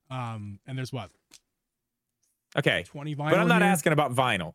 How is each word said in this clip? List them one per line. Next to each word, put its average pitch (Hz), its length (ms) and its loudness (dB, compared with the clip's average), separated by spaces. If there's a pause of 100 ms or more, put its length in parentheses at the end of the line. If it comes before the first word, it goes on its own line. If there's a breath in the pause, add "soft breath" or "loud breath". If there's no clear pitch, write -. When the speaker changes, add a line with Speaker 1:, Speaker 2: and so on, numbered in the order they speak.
Speaker 1:
Um, 113 580 -10
and 131 120 -10
there's 127 140 -8
what? 107 180 -10 (1500)
Speaker 2:
Okay. 104 300 0
Speaker 1:
Twenty 147 280 -10
Speaker 2:
But 147 200 0
I'm 190 120 4
Speaker 1:
vinyl - 20 2
Speaker 2:
not 175 140 4
Speaker 1:
here? 196 80 4
Speaker 2:
asking 170 220 2
about 143 220 0
vinyl. 107 400 0